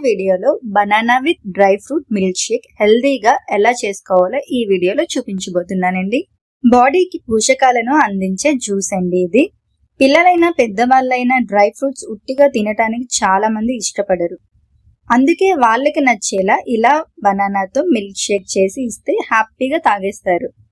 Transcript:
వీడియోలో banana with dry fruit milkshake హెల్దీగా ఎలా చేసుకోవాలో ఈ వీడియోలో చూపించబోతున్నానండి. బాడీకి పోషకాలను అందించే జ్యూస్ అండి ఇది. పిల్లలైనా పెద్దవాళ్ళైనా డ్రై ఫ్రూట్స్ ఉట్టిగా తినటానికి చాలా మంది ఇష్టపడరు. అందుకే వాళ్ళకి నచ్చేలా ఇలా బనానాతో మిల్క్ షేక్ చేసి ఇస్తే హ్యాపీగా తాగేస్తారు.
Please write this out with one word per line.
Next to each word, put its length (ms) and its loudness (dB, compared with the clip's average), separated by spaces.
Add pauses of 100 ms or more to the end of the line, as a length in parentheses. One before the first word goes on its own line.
వీడియోలో 460 0 (260)
banana 380 2 (100)
with 160 -2 (160)
dry 160 4 (100)
fruit 220 -6 (120)
milkshake 480 -4 (140)
హెల్దీగా 540 2 (240)
ఎలా 140 2 (100)
చేసుకోవాలో 580 -2 (180)
ఈ 20 -2 (100)
వీడియోలో 340 0 (100)
చూపించబోతున్నానండి. 1040 -4 (540)
బాడీకి 440 2 (100)
పోషకాలను 680 2 (100)
అందించే 460 -2 (140)
జ్యూస్ 240 -4 (100)
అండి 280 -2
ఇది. 160 2 (580)
పిల్లలైనా 480 4 (100)
పెద్దవాళ్ళైనా 760 0 (140)
డ్రై 160 4 (120)
ఫ్రూట్స్ 340 -6
ఉట్టిగా 420 0
తినటానికి 520 -4 (120)
చాలా 380 2
మంది 260 -4
ఇష్టపడరు. 540 -4 (800)
అందుకే 320 2 (160)
వాళ్ళకి 420 0
నచ్చేలా 500 0 (200)
ఇలా 180 4 (300)
బనానాతో 580 -2 (140)
మిల్క్ 300 -8
షేక్ 280 -2
చేసి 260 0 (100)
ఇస్తే 240 -4 (180)
హ్యాపీగా 560 -2
తాగేస్తారు. 600 -2 (220)